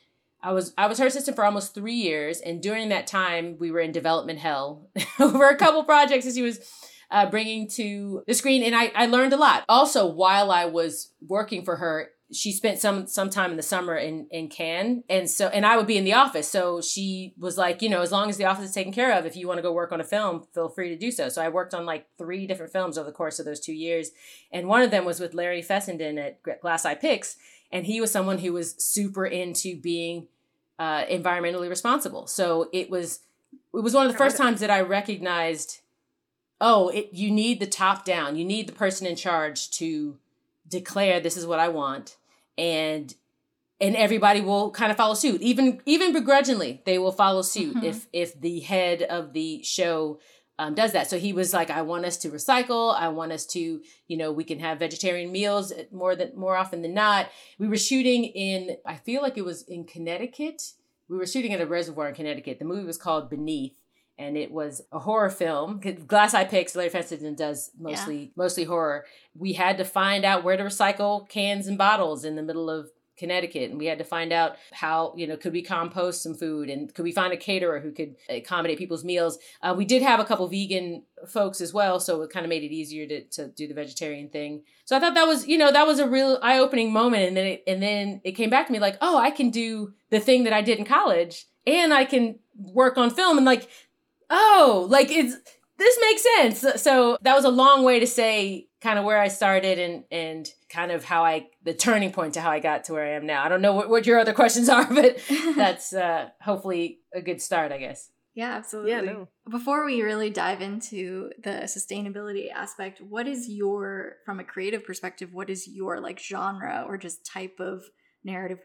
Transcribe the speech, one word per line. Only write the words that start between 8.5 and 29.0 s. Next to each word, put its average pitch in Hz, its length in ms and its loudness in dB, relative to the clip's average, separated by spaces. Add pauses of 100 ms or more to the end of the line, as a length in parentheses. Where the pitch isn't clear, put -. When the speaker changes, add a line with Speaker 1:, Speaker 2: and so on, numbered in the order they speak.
Speaker 1:
And 233 120 2
I, 233 200 2
I 233 100 4
learned 254 280 4
a 277 40 4
lot. 269 320 6
Also, 247 380 6
while 185 440 4
I 175 140 4
was 165 460 -4 (140)
working 196 380 -4
for 180 140 -2
her, 160 320 -4 (240)
she - 180 -4
spent 196 280 -2
some, 196 260 0
some 196 240 -2
time 190 220 -2
in 165 60 -6
the 156 60 -6
summer 180 320 -4
in, 156 360 -6
in 160 180 -8
Cannes. 185 580 -4
And 180 220 0
so, 196 200 0
and 202 140 0
I 226 140 6
would 214 80 2
be 214 120 2
in 190 80 2
the 196 80 2
office. 240 360 2
So 175 320 -2
she 185 560 -6
was 180 180 -8
like, 180 280 0
you 220 40 0
know, 185 140 2
"As 175 100 -2
long 202 200 2
as 196 60 -6
the 202 80 0
office 196 200 0
is 190 80 -6
taken 190 180 -2
care 240 240 2
of, 165 120 0
if 160 100 -10
you 175 100 -8
wanna 175 140 -2
go 170 100 0
work 170 200 -2
on 165 100 -2
a - 20 -8
film, 190 480 -2
feel 165 160 -2
free 175 220 -8
to 165 80 -8
do 226 140 -4
so." 147 180 -4
So 165 140 -4
I 165 60 -2
worked 180 260 -2
on, 170 100 -6
like, 160 220 -8 (100)
three 185 300 -8
different 180 260 -8
films 180 240 -2
over 156 100 -6
the 151 80 -14
course 156 220 -6
of 151 80 -10
those 147 140 -8
two 160 140 -10
years. 160 360 -4 (420)
And 175 160 -6
one 226 140 4
of 247 80 4
them 190 160 2
was 175 140 -4
with 170 160 -8
Larry 175 260 -4
Fessenden 170 560 -4
at 143 240 -10
Gr-, - 180 -8
Glass 165 240 -2
Eye 147 120 -2
Pix. 220 420 -2 (340)
And 180 140 -6
he 220 160 -4
was 220 100 -2
someone 190 280 0
who 175 140 -4
was 170 200 -6 (100)
super 190 440 -2